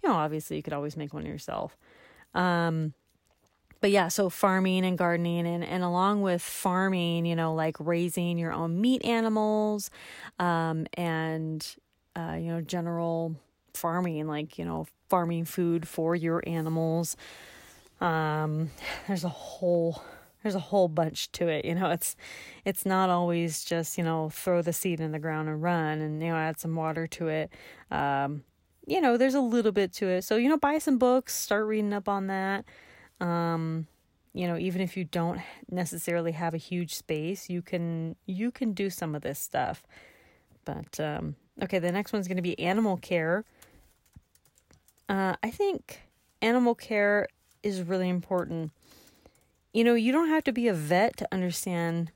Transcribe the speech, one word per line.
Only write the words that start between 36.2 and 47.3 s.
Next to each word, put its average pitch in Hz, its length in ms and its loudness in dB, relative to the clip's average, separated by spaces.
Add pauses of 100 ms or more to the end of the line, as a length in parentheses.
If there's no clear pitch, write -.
have 165 220 -2
a - 20 -4
huge 175 380 -4
space, 160 560 -6
you 175 100 -4
can, 170 640 -4
you 202 260 -4
can 233 220 -2
do 196 160 -2
some 165 260 -4
of 147 60 -4
this - 180 -6
stuff. - 480 -4 (800)
But, - 340 -8
um, 151 380 -4 (260)
okay, 196 160 0
the 175 140 0
next 202 220 -4
one's 196 140 -2
gonna 185 120 -2
be 175 180 -4
animal 196 380 2
care. 175 480 0 (1600)
Uh, 190 360 0
I 220 80 -2
think - 500 -4 (400)
animal 240 340 4
care 208 520 2 (360)